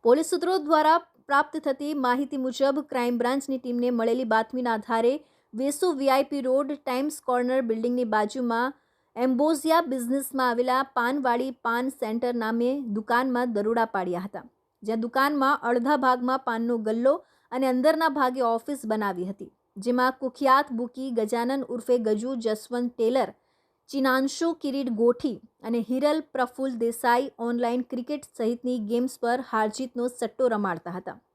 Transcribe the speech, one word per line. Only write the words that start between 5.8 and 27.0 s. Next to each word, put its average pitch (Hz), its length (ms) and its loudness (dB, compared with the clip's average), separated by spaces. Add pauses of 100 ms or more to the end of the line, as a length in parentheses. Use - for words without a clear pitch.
વી 269 160 0
આઈ 269 140 4
પી 277 180 -4
રોડ 269 300 2
ટાઇમ્સ 277 500 -4
કોર્નર 247 400 0
બિલ્ડિંગની 233 440 -2
બાજુમાં 226 680 0 (420)
એમ્બોઝિયા 302 720 2
બિઝનેસમાં 262 640 -2
આવેલા 247 300 2 (140)
પાનવાળી 254 580 0 (100)
પાન 240 320 -2
સેન્ટર 233 420 -2
નામે 233 340 0 (220)
દુકાનમાં 240 600 0
દરોડા 220 340 2
પાડ્યા 180 380 -4
હતા, 196 180 -12 (400)
જ્યાં 220 220 -2
દુકાનમાં 277 640 0
અડધા 254 300 2
ભાગમાં 254 480 2
પાનનો 233 320 -2
ગલ્લો 233 340 2 (380)
અને 262 160 0
અંદરના 311 420 2
ભાગે 262 360 0
ઓફિસ 226 400 -2
બનાવી 202 440 -2
હતી, - 220 -12 (260)
જેમાં 247 420 2
કુખ્યાત 269 540 2
બુકી 247 380 -6
ગજાનન 240 560 -2
ઉર્ફે 247 320 0
ગજુ 220 380 0
જસવંત 233 540 -4
ટેલર, 233 380 2 (600)
ચિનાંશુ 269 680 2
કિરીટ 277 400 -4
ગોઠી 240 420 2 (240)
અને 233 180 -2
હિરલ 277 400 0 (120)
પ્રફુલ્લ 262 440 -2
દેસાઈ 233 500 2 (140)